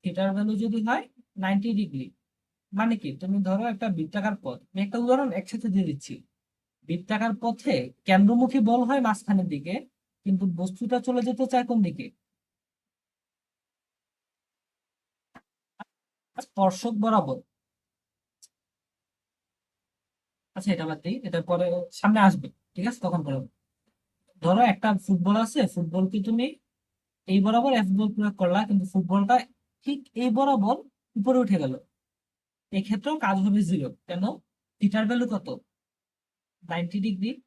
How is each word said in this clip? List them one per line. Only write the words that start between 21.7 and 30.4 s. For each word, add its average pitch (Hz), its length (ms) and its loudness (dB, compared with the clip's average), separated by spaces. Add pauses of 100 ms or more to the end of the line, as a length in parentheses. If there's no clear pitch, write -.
সামনে 214 280 4
আসবে, 139 200 0 (260)
ঠিক 180 160 -6
আছে, 240 160 -12
তখন 175 200 -2
করবো। 135 200 -6 (960)
ধরো 185 200 4 (100)
একটা 220 160 0 (160)
ফুটবল 190 400 2
আছে, 269 160 -4 (140)
ফুটবলকে 185 440 -2 (100)
তুমি 233 180 0 (840)
এই 190 180 4
বরাবর 240 340 4
এফ 190 80 0 (100)
বল 214 180 2
প্রয়োগ 208 260 0
করলা, 185 260 2
কিন্তু 196 240 2
ফুটবলটা 196 440 2 (480)
ঠিক 277 140 -4 (240)
এই 247 160 2
বরাবর 262 380 2 (420)